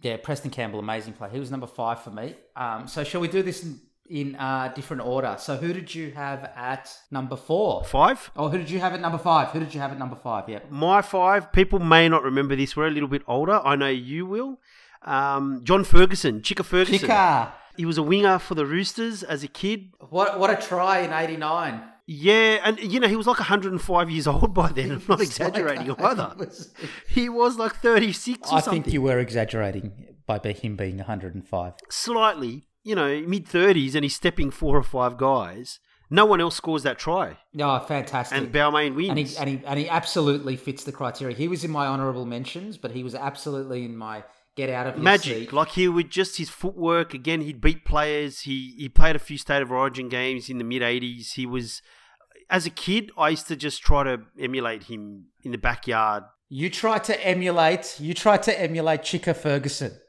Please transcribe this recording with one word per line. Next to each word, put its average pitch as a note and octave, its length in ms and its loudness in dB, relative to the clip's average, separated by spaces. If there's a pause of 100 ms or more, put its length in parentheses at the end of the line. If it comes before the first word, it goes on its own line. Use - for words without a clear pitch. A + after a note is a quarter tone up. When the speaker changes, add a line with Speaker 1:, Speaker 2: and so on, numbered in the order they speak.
Speaker 1:
Yeah, A#2 160 -6
Preston C#3 340 -8
Campbell, G#2+ 280 -8
amazing G#2+ 340 -8
player. G2+ 180 -14
He B2+ 80 -8
was C3 120 -10
number C3 160 -8
five A#2 340 -6
for A#2+ 100 -18
me. A#2 240 -12 (200)
Um, A#2+ 320 -8
so D3 160 -8
shall F3 160 -6
we E3+ 80 -2
do F#3+ 140 -2
this F3+ 220 -6
in, D3+ 180 -12 (280)
in, C#3+ 260 -6
uh, C3 380 -4
different C3+ 300 -10
order? B2 360 -2
So C#3 180 -6
who E3+ 160 -4
did F3+ 200 -10
you D#3+ 180 -10
have C#3 440 -10
at B2+ 380 -10 (180)
number C3 240 -6
four? D#3 480 -2
Speaker 2:
Five? F3 520 2
Speaker 1:
Oh, D3+ 120 -2
who D#3 100 -2
did D#3+ 120 -6
you F3+ 100 -4
have F3+ 140 -2
at F3+ 80 -6
number E3 160 -2
five? D3 320 2
Who D#3+ 100 -6
did D#3 140 -6
you D3 80 -6
have C3+ 100 -6
at C3+ 80 -12
number B2+ 160 -10
five? A2 320 -6
Yeah. G#2 120 -10 (100)
Speaker 2:
My E3+ 320 4
five, F#3+ 500 2
people F#3+ 280 4
may E3 280 8
not D#3+ 160 4
remember C3+ 320 0
this. C3+ 220 -2
We're D#3 100 0
a D#3+ 40 0
little D3 180 -2
bit C#3 180 -4
older. D#3+ 380 0
I C#3+ 100 2
know C#3 140 0
you C3+ 360 -6
will. B3 340 -8 (420)
Um, C#3 640 -2
John F#3+ 200 4
Ferguson, C3+ 580 10
Chicka - 220 -4
Ferguson. F#3+ 460 2
Speaker 1:
Chicka. F3 420 4 (240)
Speaker 2:
He E3+ 100 -4
was E3 120 -2
a D#3+ 60 2
winger F#3+ 360 4
for - 160 -8
the D3+ 100 0
Roosters F#3+ 580 -4
as D3+ 200 -6
a C#3+ 40 -12
kid. G3 520 -6
Speaker 1:
What, G3 400 -2
what G3 100 4
a G#3+ 60 2 (100)
try F#3 340 0
in E3+ 120 -2
eighty-nine. D#3 720 -4 (300)
Speaker 2:
Yeah, G#3+ 520 6
and, G#3+ 160 0
you G#3+ 200 -2
know, A#3+ 80 4
he G3+ 80 2
was, A3 120 -2
like, A#3+ 120 2
a G#3+ 40 -2
hundred F#3+ 280 0
and F3+ 80 -4
five F3 300 0
years D#3 160 -4
old D3 300 6
by E3 160 4
then. F#3+ 220 -2
I'm - 140 -8
not G3+ 140 4
Speaker 1:
<laughs> - 0 -
It's D3 180 -2
like, D#3 100 -2
Speaker 2:
exaggerating C#3+ 420 -4
Speaker 1:
I A3 140 -4
Speaker 2:
either. D#3 340 -2
Speaker 1:
was - 340 -14 (340)
Speaker 2:
He A#3+ 220 2
was, A#3+ 280 0
like, A3+ 180 -4
thirty-six A3+ 760 2
or D#3+ 60 4
Speaker 1:
I D#3 40 6
Speaker 2:
something. E3+ 200 0
Speaker 1:
think B2+ 140 -2
you C3+ 80 0
were C3 160 2
exaggerating A2 960 -4 (100)
by G#2 140 -4
be-, G#2 140 -6
him G#2+ 220 -8
being F#2+ 240 -6
a F#2+ 40 -10
hundred F#2+ 320 -8
and F#2 120 -14
five. F2+ 260 -6 (160)
Speaker 2:
Slightly. F#3 760 -2 (180)
You G#3+ 120 -4
know, D3 260 0
mid-thirties, F3 720 2
and D3 100 0
he's C#3+ 120 -2
stepping D#3 340 0
four D3+ 260 2
or C#3 80 8
five B2 340 -2
guys. B2 600 -2 (300)
No F#3+ 160 6
one G3 160 4
else E3+ 140 0
scores D#3 260 -2
that B2+ 160 -2
try. D#3 400 -4 (240)
Speaker 1:
Oh, C#3 180 2
fantastic. C3+ 580 -4
Speaker 2:
And C3+ 140 -4
Balmain D3 440 2
wins. F3+ 140 -2
Speaker 1:
And D#3+ 100 0
he, C#3 180 -6
and C#3+ 120 -4
he, C3+ 180 -6
and C#3+ 120 -2
he D#3 80 -4
absolutely D3 720 0
fits - 260 -10
the C#3 80 -10
criteria. B2 460 -8
He D#3 100 -4
was F3 160 -6
in E3 60 -6
my C#3+ 160 -2
honourable C3+ 400 -4
mentions, C3+ 520 -10
but B2+ 140 -10
he B2+ 120 -10
was B2 100 -10
absolutely C3+ 720 -8
in A#2 100 -12
my A2 280 -12 (320)
get C3 160 -4
out B2 160 -4
of C3 80 -8
your D3+ 80 -6
Speaker 2:
Magic. D#3+ 340 2
Speaker 1:
seat. A#2+ 160 -10
Speaker 2:
Like, D#3 160 0
he F#3 180 0
would E3+ 220 0
just, F#3 280 -4
his D#3+ 120 -6
footwork, E3+ 640 -2
again, D#3 280 -4
he'd D3 200 -8
beat D#3 240 2
players. D3 560 -2
He, C3 380 -8
he C#3 100 -10
played - 260 12
a - 40 2
few D3 180 -8
State C#3+ 240 0
of B2 100 -4
Origin B2+ 380 -2
games B2+ 400 -4
in B2+ 80 -8
the A#2+ 60 -6
mid-eighties. A#2+ 720 -4
He C3 120 -6
was, B2 360 -8 (680)
as F#3 160 0
a F3 60 -6
kid, G#3 460 -4
I D#3 120 4
used D#3+ 180 -2
to D#3+ 80 -6
just C#3 280 -8
try C#3+ 200 6
to B2+ 180 -2 (160)
emulate B2 460 -6
him G#2 440 -14 (160)
in B2 80 -10
the A#2 60 -6
backyard. A2 640 0 (260)
Speaker 1:
You D3 200 -6
tried A3 360 -2
to G#3+ 200 -4
emulate, F3 760 0
you D#3 120 -6
tried G#3 300 4
to A3 160 0
emulate D#3+ 420 -2
Chicka E3+ 340 -2
Ferguson C#3+ 580 -4 (160)